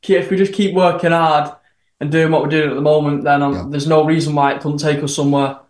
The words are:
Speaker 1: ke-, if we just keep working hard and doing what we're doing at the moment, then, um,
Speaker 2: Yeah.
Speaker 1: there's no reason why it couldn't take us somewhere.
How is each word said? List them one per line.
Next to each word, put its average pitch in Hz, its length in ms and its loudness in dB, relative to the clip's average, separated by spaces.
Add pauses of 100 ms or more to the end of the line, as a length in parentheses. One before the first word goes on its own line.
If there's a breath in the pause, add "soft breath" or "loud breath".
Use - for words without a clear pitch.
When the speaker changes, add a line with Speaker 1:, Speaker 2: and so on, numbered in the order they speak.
Speaker 1:
ke-, - 100 -6
if 180 200 2
we 190 80 0
just 190 160 0
keep 190 200 -2
working 175 360 2
hard 156 420 2 (480 soft breath)
and 147 100 -6
doing 160 220 2
what 156 100 2
we're 143 60 -4
doing 151 220 0
at 123 40 -6
the 135 60 -6
moment, 147 440 0
then, 143 180 2
um, 139 100 0
Speaker 2:
Yeah. - 160 -6
Speaker 1:
there's 143 180 -6
no 156 200 4
reason 151 280 0
why 139 200 2
it - 80 -12
couldn't 147 160 -4
take 147 260 -2
us 143 100 -6
somewhere. 139 440 0 (120)